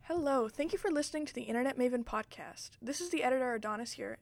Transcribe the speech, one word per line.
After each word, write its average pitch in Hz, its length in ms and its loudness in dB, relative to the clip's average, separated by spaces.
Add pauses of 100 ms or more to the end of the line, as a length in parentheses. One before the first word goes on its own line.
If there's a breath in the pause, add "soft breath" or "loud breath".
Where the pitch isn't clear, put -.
(120)
Hello, 277 360 4
thank 294 240 -2
you 392 60 0
for 403 120 2
listening 302 340 2
to - 80 -8
the 247 100 -6
Internet 247 360 0
Maven 247 260 2
podcast. - 640 -8 (120)
This 269 180 -4
is 349 100 -4
the 330 120 2
editor 254 320 4
Adonis 214 380 -4
here, 220 300 -8